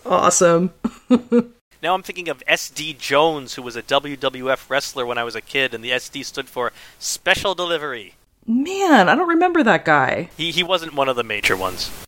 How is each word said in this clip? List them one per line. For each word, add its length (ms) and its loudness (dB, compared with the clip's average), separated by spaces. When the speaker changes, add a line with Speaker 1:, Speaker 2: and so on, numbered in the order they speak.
Speaker 1:
awesome. 640 4
<laughs> 0 -
Speaker 2:
Now 100 2
I'm 120 0
thinking 240 -10
of 180 -6
S 240 0
D 260 -10
Jones, 580 2
who 80 -10
was 120 -10
a 80 -8
W 340 -2
W 360 -2
F 180 -4
wrestler 340 -2
when 140 -4
I 60 -2
was 100 -8
a 60 -8
kid, 340 -2
and 80 -10
the 80 -6
S 180 -4
D 140 -12
stood 260 -10
for 240 -6
Special 560 -2
Delivery. 580 -6
Speaker 1:
Man, 600 2
I 80 6
don't 100 0
remember 380 2
that 200 2
guy. 520 0
Speaker 2:
He, 160 -6
he 100 0
wasn't 320 -2
one 140 0
of 80 0
the 80 0
major 320 0
ones. 340 -4